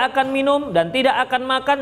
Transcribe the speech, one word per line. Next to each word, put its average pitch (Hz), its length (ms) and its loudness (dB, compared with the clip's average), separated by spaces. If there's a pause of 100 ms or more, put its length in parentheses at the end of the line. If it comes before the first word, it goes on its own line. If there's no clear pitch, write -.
(120)
akan 262 240 0
minum 277 260 2 (140)
dan 170 160 2
tidak 254 240 2 (160)
akan 254 160 -2
makan 262 340 0